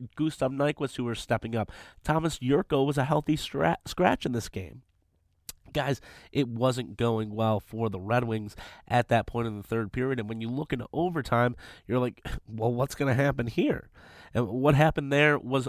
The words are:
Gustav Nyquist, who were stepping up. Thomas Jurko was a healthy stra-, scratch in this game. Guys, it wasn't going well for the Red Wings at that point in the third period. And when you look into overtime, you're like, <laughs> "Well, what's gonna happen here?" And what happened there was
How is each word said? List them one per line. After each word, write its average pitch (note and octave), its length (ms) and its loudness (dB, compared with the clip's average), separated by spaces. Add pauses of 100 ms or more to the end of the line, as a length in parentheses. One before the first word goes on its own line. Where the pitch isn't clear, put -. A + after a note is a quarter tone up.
(140)
Gustav D3 380 0
Nyquist, C#3+ 440 -2
who B2+ 80 -2
were A#2 100 -2
stepping A2+ 420 -2
up. A2 160 -2 (320)
Thomas D#3+ 340 0
Jurko C#3 480 2
was C#3+ 120 0
a C3+ 60 4
healthy D3+ 320 2
stra-, D#3+ 500 0
scratch - 400 0
in - 60 -4
this A2+ 160 -4
game. F#2+ 340 -12 (880)
Guys, C#3 280 -2 (320)
it C#3 160 2
wasn't A#2+ 480 -2
going A2 380 0
well A2 260 2
for A2 300 -4
the G2 100 -6
Red A#2 240 0
Wings A2 320 -4 (320)
at A#2+ 200 2
that A2+ 180 2
point A#2 200 -2
in G#2+ 120 -6
the G2+ 80 -12
third A2+ 260 -2
period. B2+ 260 -2
And G#2 100 -4
when A2+ 120 -8
you A2+ 80 -4
look C#3 240 -6
into A#2+ 200 -4
overtime, C3 600 2 (320)
you're A#2+ 120 2
like, B2 260 -2 (120)
<laughs> - 120 -10
"Well, A2 240 0
what's B2+ 220 -2
gonna C#3 200 0
happen C3+ 320 2
here?" G3+ 440 0 (420)
And A#2+ 160 0
what C3 260 4
happened D3 380 4
there D3 260 6
was B2+ 300 -2